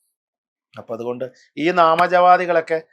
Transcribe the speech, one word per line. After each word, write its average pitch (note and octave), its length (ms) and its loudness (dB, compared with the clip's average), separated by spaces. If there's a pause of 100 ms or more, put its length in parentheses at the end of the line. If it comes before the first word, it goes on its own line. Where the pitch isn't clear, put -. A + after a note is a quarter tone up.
(800)
അപ്പൊ A#2 160 -14
അതുകൊണ്ട് B2 280 -10 (380)
ഈ D#3 40 -2 (140)
നാമജപാദികളൊക്കെ E3+ 1000 2 (140)